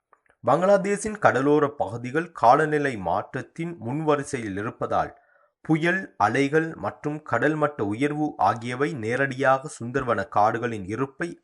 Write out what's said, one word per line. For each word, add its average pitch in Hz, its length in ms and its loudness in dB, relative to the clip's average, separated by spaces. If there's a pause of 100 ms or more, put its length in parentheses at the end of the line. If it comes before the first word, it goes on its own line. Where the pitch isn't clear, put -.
(460)
பங்களாதேஷின் 196 760 2
கடலோர 139 480 4
பகுதிகள் 127 640 -4
காலநிலை 143 640 4
மாற்றத்தின் 123 880 -6
முன்வரிசையில் 139 720 -2
இருப்பதால் 117 640 -4 (420)
புயல், 175 560 0
அலைகள் 139 580 0
மற்றும் 151 460 -8
கடல் 143 360 0
மட்ட 147 240 -2
உயர்வு 147 560 -2
ஆகியவை 123 560 0
நேரடியாக 131 760 0
சுந்தர்வன 120 580 -2
காடுகளின் 113 580 0
இருப்பை 135 580 -6